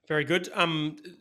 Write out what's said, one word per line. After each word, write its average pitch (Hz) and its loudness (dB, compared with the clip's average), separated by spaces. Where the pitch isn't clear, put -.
Very 151 2
good. 180 0
Um, 156 0